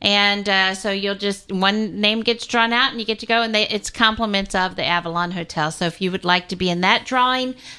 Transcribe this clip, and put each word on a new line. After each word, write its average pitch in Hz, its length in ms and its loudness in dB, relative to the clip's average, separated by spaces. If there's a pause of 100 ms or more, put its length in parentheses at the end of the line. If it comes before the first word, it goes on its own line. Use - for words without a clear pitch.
And, 202 440 2
uh, 190 260 2
so 196 160 -4
you'll 196 240 -2
just, 196 380 -6
one 196 480 0
name 214 240 2
gets 233 200 0
drawn 233 280 2
out 254 180 2
and 233 80 -8
you 220 80 -6
get 220 140 -2
to 226 60 -12
go, 233 140 4
and 226 140 0
they, 214 140 2
it's 214 200 -4
compliments 214 640 0
of 185 220 0
the 170 100 -4
Avalon 170 460 0
Hotel. 165 400 -2
So 170 160 -4
if 165 140 -4
you 185 100 -2
would 185 140 -4
like 180 240 2
to - 80 -6
be 185 140 0
in 175 100 0
that 202 240 2
drawing, 254 500 0 (240)